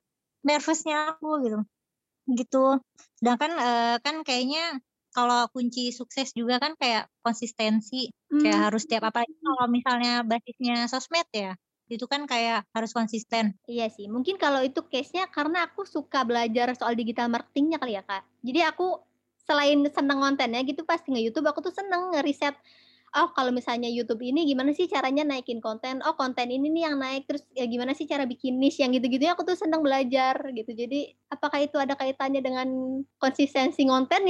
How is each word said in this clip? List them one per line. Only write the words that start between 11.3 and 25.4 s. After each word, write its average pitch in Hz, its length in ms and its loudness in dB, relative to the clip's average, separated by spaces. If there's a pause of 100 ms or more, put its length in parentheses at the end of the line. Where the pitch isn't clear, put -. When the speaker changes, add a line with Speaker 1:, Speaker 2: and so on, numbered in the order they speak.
Speaker 1:
ya, 196 160 -4 (400)
itu 233 160 -8
kan 285 220 -2
kayak 233 420 0
harus 226 240 -4
konsisten. 226 640 -2 (100)
Speaker 2:
Iya 233 240 -4
sih, 202 160 -14
mungkin 254 320 -4
kalau 277 240 2
itu 277 240 -2
case-nya 339 420 -4
karena 320 400 -2
aku - 140 -10
suka 285 400 -4
belajar 240 540 0
soal 233 180 0
digital 240 320 -2
marketingnya 285 540 0
kali 247 180 -2
ya, 190 60 -10
Kak. 196 180 -6 (220)
Jadi 254 180 2
aku 349 380 0 (420)
selain 294 480 4
seneng 277 320 0
kontennya 269 400 2
gitu, 294 240 -4
pas 339 160 0
nge-YouTube 233 460 -2
aku 294 160 -2
tuh 359 100 -6
seneng 370 400 -4
ngeriset, 285 400 0 (560)
"Oh, 302 240 2
kalau 254 160 2
misalnya 240 400 -2
YouTube 233 320 -4
ini 285 240 2
gimana 277 240 2
sih 339 160 0
caranya 277 400 0
naikin 254 320 -4